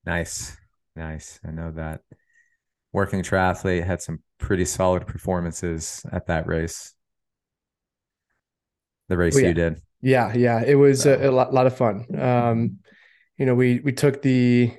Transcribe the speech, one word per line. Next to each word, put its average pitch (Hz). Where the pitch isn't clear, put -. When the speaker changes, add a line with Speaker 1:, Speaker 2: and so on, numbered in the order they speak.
Speaker 1:
Nice. -
Nice. 80
I 80
know 80
that 80
working 98
triathlete 92
had 90
some 82
pretty 90
solid 92
performances 85
at 90
that 82
race. 82
The 90
race 85
Speaker 2:
Oh, 139
yeah. 120
Speaker 1:
you 85
did. 82
Speaker 2:
Yeah, 123
yeah. 117
It 139
was 139
Speaker 1:
So. 135
Speaker 2:
a, 135
a -
lot, 127
lot 127
of 123
fun. 113
Um, 120
you 143
know, 127
we, 123
we 139
took 139
the 123